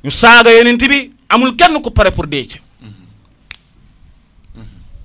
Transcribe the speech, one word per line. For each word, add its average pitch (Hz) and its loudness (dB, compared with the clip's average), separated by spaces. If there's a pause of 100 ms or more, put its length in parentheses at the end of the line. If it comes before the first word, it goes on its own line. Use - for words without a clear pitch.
Ñu 143 -10
saaga 233 4
Yonent 240 2 (100)
bi, 277 -4 (160)
amul 240 -2
kenn 330 0
ku 233 -10
pare 202 0
pour 165 -8
dee 143 -10
ci. - -20 (2500)